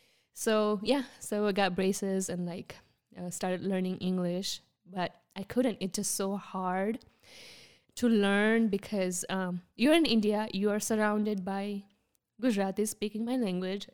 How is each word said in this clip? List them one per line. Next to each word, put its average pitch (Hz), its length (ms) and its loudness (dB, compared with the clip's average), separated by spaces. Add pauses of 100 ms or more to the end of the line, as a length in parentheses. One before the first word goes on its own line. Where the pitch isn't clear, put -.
(340)
So, 214 480 2
yeah, 247 220 2 (160)
so 208 280 -2
I 202 40 2
got 190 240 2
braces 190 540 0
and, 180 160 -4
like, - 320 -10 (420)
uh, 180 120 -8
started 185 320 -4
learning 185 340 -2
English, 185 640 -2 (280)
but 180 240 -4 (220)
I 196 80 -8
couldn't. 240 380 0
It's 190 140 -4
just 202 200 -2
so 196 220 -2
hard 190 640 -2 (960)
to 247 120 2
learn 214 640 4
because, 185 600 -2
um, 180 320 -2 (140)
you're 294 200 6
in 330 100 6
India, 214 480 2
you 202 160 2
are 208 100 2
surrounded 214 640 0
by 202 400 -6 (560)
Gujaratis 202 500 0
speaking 214 360 -6
my 247 100 -2
language, 190 580 -2